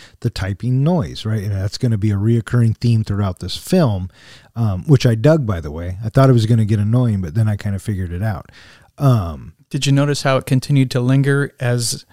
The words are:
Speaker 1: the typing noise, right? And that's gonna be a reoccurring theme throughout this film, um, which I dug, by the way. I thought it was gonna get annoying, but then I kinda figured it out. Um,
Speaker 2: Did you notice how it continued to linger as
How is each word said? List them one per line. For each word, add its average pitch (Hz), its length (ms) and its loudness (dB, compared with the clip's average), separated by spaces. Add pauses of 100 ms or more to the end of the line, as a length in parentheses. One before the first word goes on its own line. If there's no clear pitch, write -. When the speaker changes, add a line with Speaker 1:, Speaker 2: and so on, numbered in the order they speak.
(200)
Speaker 1:
the 117 100 -2
typing 120 540 -2
noise, 147 420 -2
right? 110 160 -2
And 107 100 -4
that's 98 240 -4
gonna 113 220 0
be 104 140 0
a 101 40 0
reoccurring 113 600 2
theme 117 240 2
throughout 101 380 -4
this - 160 -8
film, 110 520 0 (460)
um, 104 300 -2
which 143 200 4
I 117 120 2
dug, 147 300 2
by 92 140 -4
the 76 120 -10
way. 87 320 -8
I 110 60 -6
thought 135 200 6
it 127 40 6
was 110 120 4
gonna 113 180 2
get 104 140 2
annoying, 110 420 0
but 82 140 -6
then 110 140 2
I 104 80 -2
kinda 98 240 -6
figured 92 320 -6
it 87 100 -4
out. 107 280 -6 (480)
Um, 87 560 0 (160)
Speaker 2:
Did 135 160 -6
you 139 60 2
notice 143 300 0
how 135 140 2
it - 100 -4
continued 135 460 0
to 127 80 -2
linger 139 580 0
as 120 540 -4